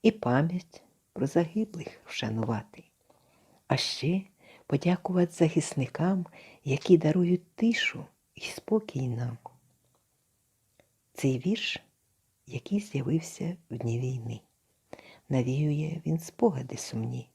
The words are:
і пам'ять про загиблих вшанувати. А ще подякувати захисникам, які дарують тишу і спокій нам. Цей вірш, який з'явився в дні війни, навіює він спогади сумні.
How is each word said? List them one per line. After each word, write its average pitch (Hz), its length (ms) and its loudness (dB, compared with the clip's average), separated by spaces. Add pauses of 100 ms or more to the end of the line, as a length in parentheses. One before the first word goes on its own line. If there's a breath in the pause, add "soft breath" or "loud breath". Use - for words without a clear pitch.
і 226 80 8
пам'ять 165 720 -2 (300)
про - 140 -2
загиблих 170 800 -4
вшанувати. 110 800 -6 (840 soft breath)
А 131 80 2
ще 180 460 2 (440 loud breath)
подякувати 175 680 4
захисникам, 170 920 2 (380 loud breath)
які 151 340 6
дарують 180 560 2
тишу 220 500 0 (300)
і - 60 -20
спокій 214 680 -4
нам. 120 300 -6 (1700)
Цей 131 260 0
вірш, - 440 -4 (640)
який - 340 -4
з'явився 160 760 -4 (140)
в 127 60 -8
дні 117 220 -2
війни, 120 420 -6 (880 loud breath)
навіює 147 760 0
він 160 120 0
спогади 147 580 -2
сумні. 120 580 -8